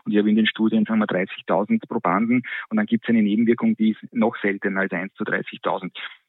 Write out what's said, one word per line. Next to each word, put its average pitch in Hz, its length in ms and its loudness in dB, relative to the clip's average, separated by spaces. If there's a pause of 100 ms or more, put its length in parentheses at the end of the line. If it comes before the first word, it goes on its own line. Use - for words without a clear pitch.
und 110 80 -4
ich 104 60 4
habe 104 100 4
in 107 80 4
den 110 100 4
Studien, 110 380 2
sagen 110 160 2
wir, 104 60 2
dreißigtausend 98 840 -2
Probanden 113 540 0 (260)
und 110 80 -4
dann 107 80 2
gibt's 110 240 -2
eine 117 140 4
Nebenwirkung, 113 520 2
die 110 180 2
ist - 220 -14
noch 117 220 0
seltener 98 440 -2
als 98 120 -2
eins 92 220 -6
zu 107 100 -8
dreißigtausend. 92 720 -6 (320)